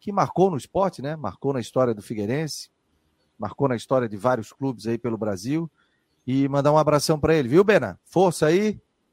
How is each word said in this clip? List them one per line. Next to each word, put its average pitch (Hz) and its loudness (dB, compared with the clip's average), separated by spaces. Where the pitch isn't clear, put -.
que - -10
marcou 185 2
no 165 -4
esporte, 175 -4
né? 147 -6
Marcou 135 -6
na 131 -4
história 120 0
do 104 -16
Figueirense, 120 -6
marcou 110 -2
na 127 -2
história 123 0
de 104 -10
vários 113 -2
clubes 117 -8
aí 117 -2
pelo 113 -4
Brasil. 107 -4
E 135 2
mandar 143 2
um 156 6
abração 147 2
pra 156 2
ele, 135 0
viu, 156 6
Bena? 156 2
Força 170 0
aí. 202 0